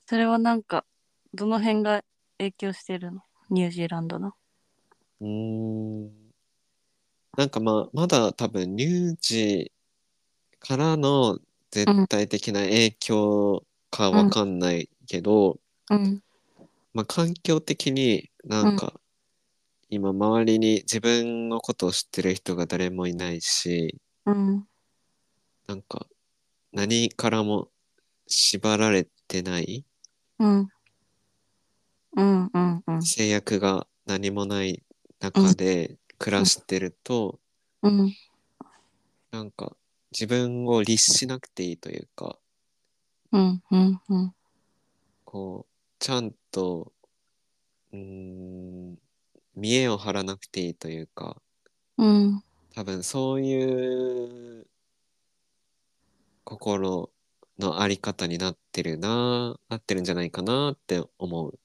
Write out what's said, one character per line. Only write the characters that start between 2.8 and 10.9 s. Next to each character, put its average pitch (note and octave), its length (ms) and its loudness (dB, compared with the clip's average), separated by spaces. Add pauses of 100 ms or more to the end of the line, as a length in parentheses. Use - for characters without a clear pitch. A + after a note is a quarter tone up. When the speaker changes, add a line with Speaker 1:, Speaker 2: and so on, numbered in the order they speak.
Speaker 1:
て F#3 140 -6
る F3 120 -12
の？ F#3 140 -16 (240)
ニ F#3 160 2
ュ F3 40 0
ー - 20 -8
ジ F3 140 -4
ー E3 40 -2
ラ E3 120 -6
ン E3 80 -4
ド E3+ 100 -6
の。 G3 160 -8 (840)
Speaker 2:
う G#2+ 40 -10
ー A2 840 -6
ん。 G#2+ 180 -20 (1120)
な C#3 100 2
ん C#3 40 -4
か A2+ 100 -6
ま A2 260 2
あ、 - 60 -18
ま E3 140 0
だ B2 260 4
多 A2+ 160 -4
分 F#2+ 280 -4
乳 E3+ 440 0
児 G#2 520 0 (840)
か - 180 -4
ら D#3 200 2